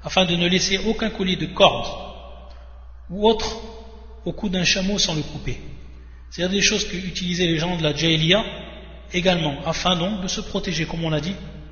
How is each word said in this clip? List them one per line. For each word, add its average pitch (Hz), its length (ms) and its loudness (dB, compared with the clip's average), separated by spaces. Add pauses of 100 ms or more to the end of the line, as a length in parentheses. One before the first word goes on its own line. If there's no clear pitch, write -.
afin 185 220 4
de 170 100 0
ne 170 100 4
laisser 185 400 4
aucun 220 240 2
collier 185 260 0
de 156 100 -2
corde - 420 6 (1200)
ou 202 160 2
autre 220 300 4 (680)
au 175 80 -2
cou - 160 -2
d'un 180 160 2
chameau 190 340 2
sans 175 160 2
le 151 80 0
couper. 135 380 -4 (720)
C'est-à-dire 185 260 0
des 196 60 4
choses 208 240 4
que 175 100 -6
utilisaient 180 500 0
les 165 120 4
gens 175 180 0
de 165 60 -2
la 151 120 4
Jahiliya 160 500 4 (680)
également, 170 440 2 (100)
afin 175 300 2
donc 185 240 0
de 185 80 -4
se 220 120 -4
protéger, 180 460 -2
comme 165 180 -4
on 160 60 0
l'a 151 100 2
dit 180 140 -4 (380)